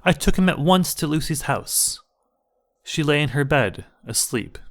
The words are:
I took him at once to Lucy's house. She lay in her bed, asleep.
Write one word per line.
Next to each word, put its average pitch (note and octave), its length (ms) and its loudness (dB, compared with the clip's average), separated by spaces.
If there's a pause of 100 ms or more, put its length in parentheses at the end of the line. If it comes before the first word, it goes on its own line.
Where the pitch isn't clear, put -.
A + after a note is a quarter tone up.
I F#3 80 4
took - 240 4
him F#3 120 2
at - 120 0
once F3+ 340 2
to - 140 -4
Lucy's D#3 340 -2
house. - 580 -2 (840)
She - 180 -4
lay D3 180 4
in D3 100 0
her C#3 140 0
bed, C3+ 400 0 (220)
asleep. - 500 -4 (140)